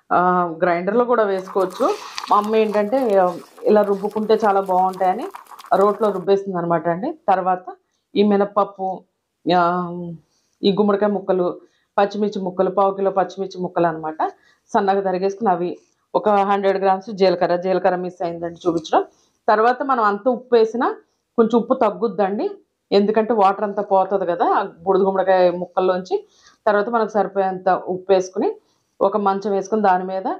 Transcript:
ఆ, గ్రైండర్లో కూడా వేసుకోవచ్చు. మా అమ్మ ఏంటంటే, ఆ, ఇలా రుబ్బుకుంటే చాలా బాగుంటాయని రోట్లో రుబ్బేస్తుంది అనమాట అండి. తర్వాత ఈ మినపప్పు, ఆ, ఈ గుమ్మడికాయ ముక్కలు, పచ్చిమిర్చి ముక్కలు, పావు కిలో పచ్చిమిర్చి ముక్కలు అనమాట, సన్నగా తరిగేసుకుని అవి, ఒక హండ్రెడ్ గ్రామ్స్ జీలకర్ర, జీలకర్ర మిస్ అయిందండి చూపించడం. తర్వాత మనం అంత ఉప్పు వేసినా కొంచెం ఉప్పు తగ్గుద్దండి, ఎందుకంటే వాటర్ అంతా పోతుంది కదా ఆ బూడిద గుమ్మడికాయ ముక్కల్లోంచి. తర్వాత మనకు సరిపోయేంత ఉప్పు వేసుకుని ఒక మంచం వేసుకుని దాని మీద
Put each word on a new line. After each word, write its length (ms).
ఆ, 320
గ్రైండర్లో 420
కూడా 180
వేసుకోవచ్చు. 720
మా 60
అమ్మ 180
ఏంటంటే, 600
ఆ, 200
ఇలా 180
రుబ్బుకుంటే 520
చాలా 160
బాగుంటాయని 680
రోట్లో 340
రుబ్బేస్తుంది 480
అనమాట 300
అండి. 400
తర్వాత 480
ఈ 80
మినపప్పు, 800
ఆ, 60
ఈ 80
గుమ్మడికాయ 400
ముక్కలు, 500
పచ్చిమిర్చి 440
ముక్కలు, 280
పావు 260
కిలో 160
పచ్చిమిర్చి 500
ముక్కలు 260
అనమాట, 300
సన్నగా 280
తరిగేసుకుని 480
అవి, 300
ఒక 140
హండ్రెడ్ 480
గ్రామ్స్ 340
జీలకర్ర, 440
జీలకర్ర 400
మిస్ 280
అయిందండి 440
చూపించడం. 380
తర్వాత 360
మనం 200
అంత 240
ఉప్పు 280
వేసినా 400
కొంచెం 240
ఉప్పు 120
తగ్గుద్దండి, 760
ఎందుకంటే 420
వాటర్ 300
అంతా 180
పోతుంది 440
కదా 200
ఆ 180
బూడిద 380
గుమ్మడికాయ 500
ముక్కల్లోంచి. 760
తర్వాత 240
మనకు 200
సరిపోయేంత 600
ఉప్పు 440
వేసుకుని 420
ఒక 160
మంచం 340
వేసుకుని 300
దాని 220
మీద 200